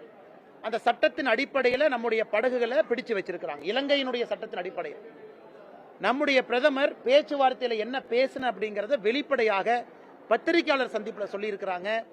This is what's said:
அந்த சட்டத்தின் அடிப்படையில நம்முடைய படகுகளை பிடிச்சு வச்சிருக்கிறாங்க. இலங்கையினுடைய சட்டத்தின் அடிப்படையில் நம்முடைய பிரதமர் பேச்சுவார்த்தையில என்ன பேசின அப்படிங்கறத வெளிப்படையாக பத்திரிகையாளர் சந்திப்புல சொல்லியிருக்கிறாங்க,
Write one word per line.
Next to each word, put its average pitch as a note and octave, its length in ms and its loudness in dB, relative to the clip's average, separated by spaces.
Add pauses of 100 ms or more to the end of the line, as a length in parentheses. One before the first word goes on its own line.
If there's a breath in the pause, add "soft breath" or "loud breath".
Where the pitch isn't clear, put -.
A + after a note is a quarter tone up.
(600)
அந்த A3 160 -4
சட்டத்தின் C#4+ 500 2
அடிப்படையில B3+ 600 2
நம்முடைய A#3 380 0
படகுகளை A#3+ 520 0
பிடிச்சு A#3+ 400 0
வச்சிருக்கிறாங்க. E3+ 460 -6
இலங்கையினுடைய B3+ 600 0
சட்டத்தின் G#3 360 -6
அடிப்படையில் F3 420 -8 (960)
நம்முடைய B3+ 460 2
பிரதமர் C4+ 500 2 (100)
பேச்சுவார்த்தையில C4 720 2
என்ன A#3+ 320 -4
பேசின C4 420 0
அப்படிங்கறத G#3 460 -4
வெளிப்படையாக A3+ 880 0 (420)
பத்திரிகையாளர் C4+ 640 2
சந்திப்புல G#3 320 -6
சொல்லியிருக்கிறாங்க, G3+ 880 -4